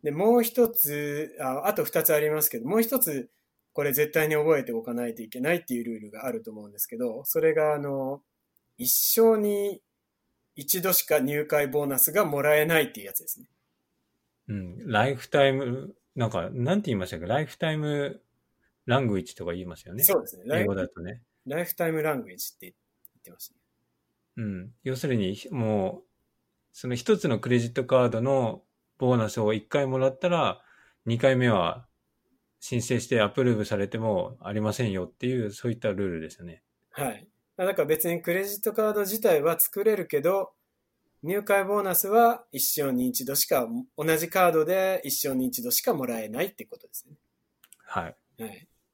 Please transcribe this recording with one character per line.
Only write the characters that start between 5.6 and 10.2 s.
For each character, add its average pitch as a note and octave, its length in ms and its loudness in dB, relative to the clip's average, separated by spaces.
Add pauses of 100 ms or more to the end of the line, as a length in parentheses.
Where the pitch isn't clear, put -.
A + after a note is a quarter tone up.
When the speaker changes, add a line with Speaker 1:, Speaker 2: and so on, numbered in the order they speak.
Speaker 1:
て B2+ 100 -6
い A#2+ 60 -4
う A2+ 40 -6
ル A#2 80 -6
ー G#2+ 100 -10
ル G#2+ 80 -16
が A2 160 -10
あ B2 60 -4
る A2 100 -6
と A2+ 80 -14
思 G#2+ 140 -16
う G#2 40 -18
ん G2+ 40 -20
で - 60 -20
す - 80 -6
け A#2 100 -12
ど、 B2 280 -6
そ - 160 0
れ D#3+ 140 4
が、 D3+ 200 2
あ D3 40 -4
の、 C#3 420 -4 (560)
一 B3 160 -2
生 A3+ 460 4
に G3+ 420 -2 (760)